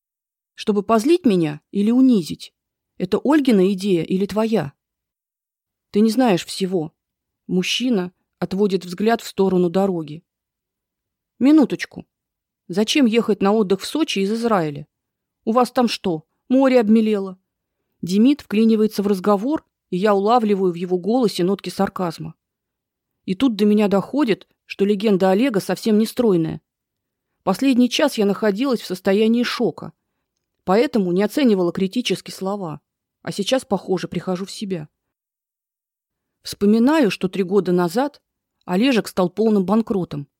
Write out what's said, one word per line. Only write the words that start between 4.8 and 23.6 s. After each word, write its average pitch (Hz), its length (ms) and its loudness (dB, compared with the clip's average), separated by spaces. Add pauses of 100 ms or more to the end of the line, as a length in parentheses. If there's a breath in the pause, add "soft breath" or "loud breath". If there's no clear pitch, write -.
«Ты 202 100 2
не 220 100 4
знаешь 220 360 2
всего». 180 480 -4 (540)
Мужчина 185 640 -2 (260)
отводит 185 460 -2
взгляд 214 360 -2
в - 60 -18
сторону 185 420 2
дороги. 170 540 -2 (1160)
«Минуточку. 262 680 2 (640)
Зачем 220 380 2
ехать 214 360 0
на 196 100 2
отдых 196 280 0
в - 60 -12
Сочи 294 340 -4
из 196 120 -2
Израиля? 180 540 -2 (580)
У 226 80 -2
вас 240 200 2
там 240 160 0
что, 165 380 -6 (220)
море 262 300 4
обмелело?» 214 600 2 (640)
Демид 220 420 2
вклинивается 214 600 0
в 202 60 0
разговор, 208 560 -2 (260)
и 185 60 -6
я 202 180 2
улавливаю 202 580 2
в 170 40 -8
его 180 220 -4
голосе 208 440 0
нотки 185 260 -2
сарказма. 175 640 -6 (920)
И 190 100 -4
тут 233 220 0
до 208 80 0